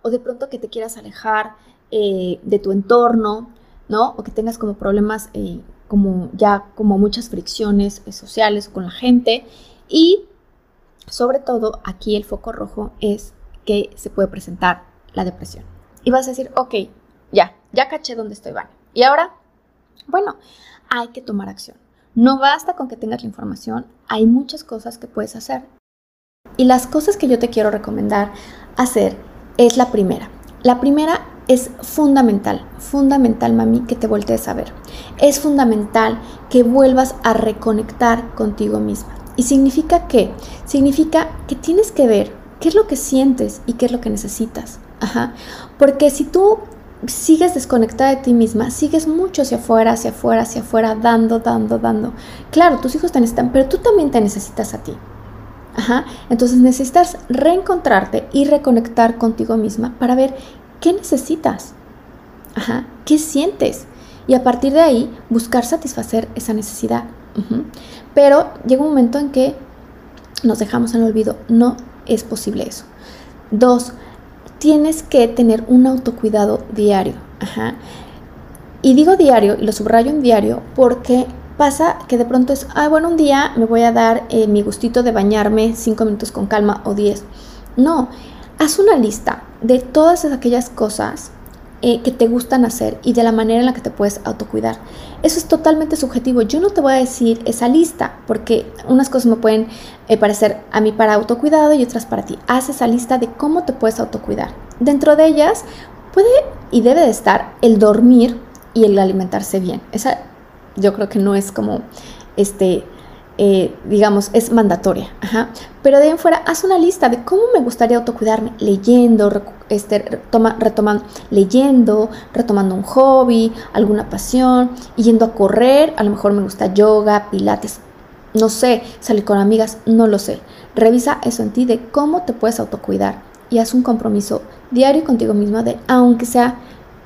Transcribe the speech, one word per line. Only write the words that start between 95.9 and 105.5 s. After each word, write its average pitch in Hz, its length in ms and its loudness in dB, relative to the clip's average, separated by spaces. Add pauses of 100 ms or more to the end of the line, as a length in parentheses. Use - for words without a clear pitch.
subjetivo. 247 440 -2
Yo 277 200 -2
no 392 80 2
te 392 100 0
voy 269 140 2
a - 40 2
decir 233 460 0
esa 233 240 -2
lista, 320 580 0
porque - 460 -2 (160)
unas 262 220 2
cosas 247 160 -2
me 226 100 4
pueden, 220 320 0 (400)
eh, 226 100 2
parecer 208 440 0 (100)
a 208 80 -2
mí 214 140 0
para 214 200 2
autocuidado 294 600 2
y 269 100 2
otras - 220 -6
para - 180 -6
ti. - 240 -12
Haz 254 220 -2
esa 269 180 -2
lista 240 300 0
de 240 160 -2
cómo 320 300 -2
te 262 100 -4
puedes 220 260 -2
autocuidar. - 520 -6 (280)
Dentro 285 380 4
de 320 100 6
ellas 311 380 2 (480)